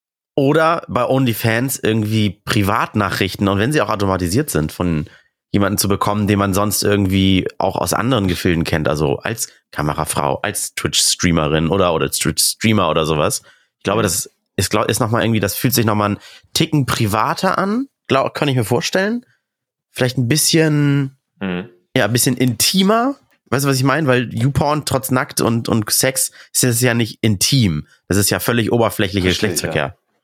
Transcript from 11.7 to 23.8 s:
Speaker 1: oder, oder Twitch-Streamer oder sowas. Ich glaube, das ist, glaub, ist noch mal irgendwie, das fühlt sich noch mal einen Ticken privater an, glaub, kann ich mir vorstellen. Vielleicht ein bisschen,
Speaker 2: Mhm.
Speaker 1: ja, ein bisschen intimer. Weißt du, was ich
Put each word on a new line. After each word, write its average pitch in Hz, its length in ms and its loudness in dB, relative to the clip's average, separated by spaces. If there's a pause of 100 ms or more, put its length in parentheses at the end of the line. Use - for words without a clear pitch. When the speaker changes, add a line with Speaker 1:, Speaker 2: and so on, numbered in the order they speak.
Speaker 1:
oder, 92 220 2
oder 69 160 0
Twitch-Streamer - 800 0
oder 78 160 0
sowas. 78 380 0 (360)
Ich - 40 -20
glaube, 107 200 0
das 98 280 -4 (260)
ist, 98 140 -2
glaub, 107 180 0
ist 110 120 0
noch 110 100 -2
mal 110 120 0
irgendwie, 110 180 0
das 101 140 -2
fühlt - 200 -2
sich 113 120 0
noch 110 80 2
mal 104 120 2
einen 101 120 -2 (360)
Ticken 151 320 0
privater 120 720 0
an, 214 300 -2 (200)
glaub, 131 260 0
kann 147 140 -2
ich 127 80 0
mir 117 80 0
vorstellen. 196 600 -2 (680)
Vielleicht 127 280 -2
ein 120 100 0
bisschen, 147 880 2 (240)
Speaker 2:
Mhm. 92 280 -6 (280)
Speaker 1:
ja, 113 100 2
ein 107 60 -2
bisschen 123 240 0
intimer. 190 800 0 (320)
Weißt - 160 0
du, 139 40 2
was 135 80 2
ich 127 80 0